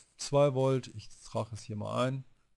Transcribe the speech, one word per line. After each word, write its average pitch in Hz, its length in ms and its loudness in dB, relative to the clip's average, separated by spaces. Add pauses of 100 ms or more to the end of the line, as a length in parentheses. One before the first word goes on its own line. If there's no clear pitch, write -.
(160)
zwei 143 380 4
Volt. 131 420 2
Ich 104 120 -12 (140)
trage 113 300 -6
es 104 100 -10
hier 107 140 -10
mal 107 280 -2
ein. 131 200 -2 (320)